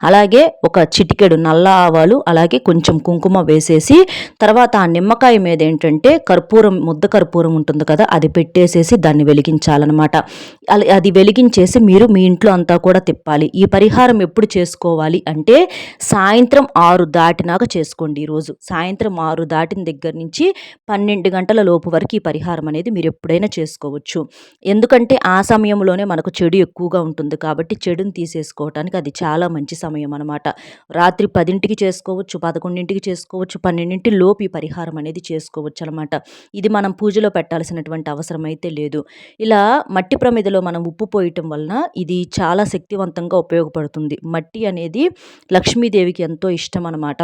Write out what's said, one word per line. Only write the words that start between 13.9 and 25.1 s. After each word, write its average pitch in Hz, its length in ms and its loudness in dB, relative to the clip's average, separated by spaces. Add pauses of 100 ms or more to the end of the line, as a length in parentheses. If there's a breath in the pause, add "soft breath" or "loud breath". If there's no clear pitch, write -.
ఎప్పుడు 208 280 0
చేసుకోవాలి 170 760 -2
అంటే 156 300 4 (460 loud breath)
సాయంత్రం 220 640 2 (140)
ఆరు 175 320 4
దాటినాక 170 580 0
చేసుకోండి. 151 520 -6
ఈరోజు 151 300 -8 (100)
సాయంత్రం 185 580 -6
ఆరు 160 260 -4
దాటిన 165 380 -4
దగ్గర 160 320 -8
నుంచి 165 300 -6 (420 loud breath)
పన్నెండు 202 420 -2
గంటల 190 320 0
లోపు 175 280 0
వరకు 165 260 -2
ఈ 208 60 -2
పరిహారం 160 460 -8
అనేది 160 240 -6
మీరు 170 160 -4
ఎప్పుడైనా 170 440 -4
చేసుకోవచ్చు. 147 680 -10 (460 soft breath)
ఎందుకంటే 240 500 0 (100)